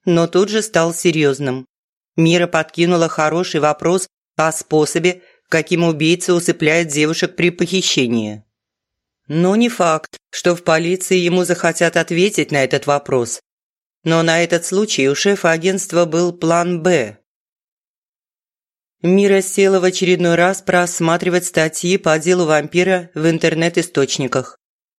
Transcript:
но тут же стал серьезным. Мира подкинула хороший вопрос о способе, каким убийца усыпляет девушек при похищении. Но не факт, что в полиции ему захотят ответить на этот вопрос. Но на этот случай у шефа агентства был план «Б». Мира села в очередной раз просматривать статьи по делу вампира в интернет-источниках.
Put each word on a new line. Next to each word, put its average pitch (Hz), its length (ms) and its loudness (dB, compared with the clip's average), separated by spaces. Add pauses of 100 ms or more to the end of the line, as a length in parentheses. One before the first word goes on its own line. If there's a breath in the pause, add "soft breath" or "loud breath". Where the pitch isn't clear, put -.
но 165 220 2
тут 185 220 0
же 214 120 -2
стал 170 320 -2
серьезным. 139 720 -2 (500)
Мира 170 320 2
подкинула 165 640 0
хороший 160 500 -2
вопрос 156 480 0 (300)
о 156 140 0
способе, 165 720 -2 (260 soft breath)
каким 165 340 0
убийца 165 500 0
усыпляет 165 540 0
девушек 151 480 -2
при 175 140 0
похищении. 123 960 -2 (840)
Но 175 280 0
не 233 140 2
факт, 165 480 -2 (140)
что 175 240 0
в 175 80 -10
полиции 175 540 0
ему 180 260 0
захотят 170 540 0
ответить 170 540 0
на 139 120 2
этот 139 240 -2
вопрос. 131 540 -2 (640)
Но 165 200 2
на 165 200 2
этот 170 220 -2
случай 185 440 0
у 143 60 0
шефа 196 360 0
агентства 175 540 -2
был 170 260 0
план 170 500 -2
«Б». 143 360 0 (1800)
Мира 196 400 4
села 190 380 2
в 180 60 2
очередной 180 500 2
раз 180 260 2
просматривать 175 840 0
статьи 170 520 -2
по 160 220 0
делу 180 260 2
вампира 170 680 0
в 160 160 0
интернет-источниках. 160 1300 -2 (420)